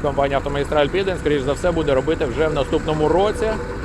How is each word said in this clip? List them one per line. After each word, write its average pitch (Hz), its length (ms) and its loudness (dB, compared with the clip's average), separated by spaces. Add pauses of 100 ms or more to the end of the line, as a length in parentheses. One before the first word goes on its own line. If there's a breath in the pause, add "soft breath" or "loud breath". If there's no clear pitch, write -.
компанія 139 360 0
"Автомагістраль 143 500 0
Південь", 185 320 0
скоріш 147 220 0
за 135 120 0
все, 175 180 0
буде 156 220 0
робити 156 320 2
вже 135 220 0
в 151 60 -2
наступному 151 540 0
році, 202 400 2 (360)